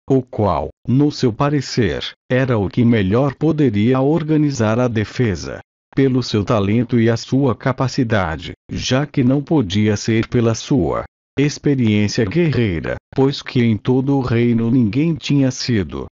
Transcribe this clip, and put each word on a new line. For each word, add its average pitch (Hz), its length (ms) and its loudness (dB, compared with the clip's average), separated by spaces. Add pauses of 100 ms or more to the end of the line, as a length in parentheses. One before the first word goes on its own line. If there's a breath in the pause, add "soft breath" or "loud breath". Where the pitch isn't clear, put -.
o 131 140 2
qual, 82 460 -2 (180)
no 143 240 2
seu 131 200 -2
parecer, 127 800 -2 (160)
era 127 300 0
o 98 100 0
que 123 160 0
melhor 117 520 2
poderia 131 640 2
organizar 143 800 0
a 127 80 2
defesa, 104 720 -4 (340)
pelo 131 300 2
seu 104 200 0
talento 113 560 0
e 113 80 4
a 117 100 2
sua 131 360 0
capacidade, 117 1000 -2 (180)
já 131 340 -2
que 143 180 -2
não 135 200 2
podia 107 520 0
ser 113 320 -2
pela 117 280 0
sua 71 480 -2 (340)
experiência 120 880 0
guerreira, 98 680 0 (180)
pois 135 300 0
que 123 200 0
em 113 140 2
todo 135 400 0
o 135 40 0
reino 117 500 0
ninguém 135 420 2
tinha 135 380 0
sido 71 560 -4 (120)